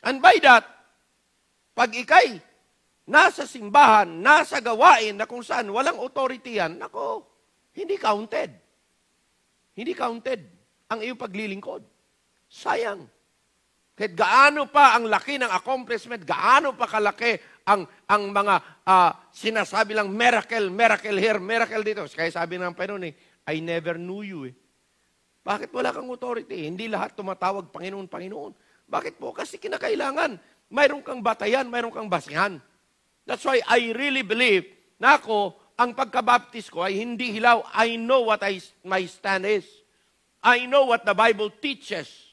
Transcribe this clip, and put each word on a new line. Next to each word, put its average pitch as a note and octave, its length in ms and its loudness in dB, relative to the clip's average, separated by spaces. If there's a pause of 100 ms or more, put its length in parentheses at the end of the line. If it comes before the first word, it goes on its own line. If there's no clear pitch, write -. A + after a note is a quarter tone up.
And B3+ 160 -4
by F#4 240 8
that, A#3+ 160 10 (1120)
pag A#3 160 0
ikay B3 480 4 (720)
nasa D4+ 400 4
simbahan, G#3 720 4
nasa C#4+ 400 2
gawain A3+ 560 4
na G#3+ 80 -4
kung A#3+ 160 -14
saan A3 320 -6
walang C4 240 -2
authority B3+ 640 -6
yan, E3 160 -4
nako, A4 480 -10 (480)
hindi G4 240 -6
counted. G#3+ 560 -4 (1200)
Hindi B3 240 -8
counted A#3 440 -6 (520)
ang A3 80 -8
iyong A#3 160 -10
paglilingkod. G#3+ 640 -10 (640)
Sayang. G3+ 640 -6 (880)
Kahit G3+ 160 -6
gaano C4 560 4
pa C#4 240 6
ang A#3 160 0
laki C4 320 -2
ng A#3+ 80 -4
accomplishment, A#3 720 -6
gaano G#3+ 560 2
pa A3+ 80 -2
kalaki A3 560 -2 (240)
ang, G3 240 0 (160)
ang G3+ 240 0
mga, G3+ 560 -2
ah, F3+ 320 6 (160)
sinasabi G#3+ 640 -2
lang, G3+ 160 -2
miracle, A3+ 560 0
miracle G#3 480 0
here, G#3 240 0
miracle A3 400 -2
dito. G3+ 240 -6
Kaya D#3+ 240 -6
sabi E3+ 320 -6
ng F3 160 -8
Panginoon F#3 320 -8
eh, C#3+ 60 -18 (280)
"I D#3 160 -6
never E3 400 -6
knew F#3 240 -12
you" E3+ 240 -12
eh. B2+ 80 -18 (880)
Bakit G#3+ 320 -8
wala B3 160 -4
kang B3+ 160 -12
authority? A#3+ 560 -10
Hindi F#3 240 -10
lahat G#3 240 -6
tumatawag, F#3+ 640 -8
"Panginoon, F#3+ 320 -12
Panginoon." F#3+ 440 -14 (360)
Bakit - 320 -6
po? - 160 -12
Kasi E4+ 240 -12
kinakailangan, D#4 800 -4 (320)
mayroon C#4 320 0
kang B3+ 160 -10
batayan, A#3 480 -2
mayroon A#3 240 -6
kang A3 160 -10
basihan. F3 480 -4 (720)
That's - 160 -8
why C4 240 2
I A#3 240 2
really C4+ 320 -2
believe G#3+ 400 2 (320)
na C4+ 240 4
ako, G#3 400 -4 (160)
ang A#3+ 160 0
pagkabaptis A#3 800 -2
ko F3 160 -4
ay G#3 160 -4
hindi A#3 320 -6
hilaw. A3+ 400 4
I A3+ 240 0
know A#3 320 2
what G3+ 160 -2
I, F#3+ 160 -6 (240)
my F#3+ 160 -2
stand F#3 400 -4
is. G3+ 240 -2 (720)
I A#3+ 240 4
know C4+ 240 2
what A#3 160 2
the G#3 80 0
Bible G#3+ 400 2
teaches. G#3 560 -10 (240)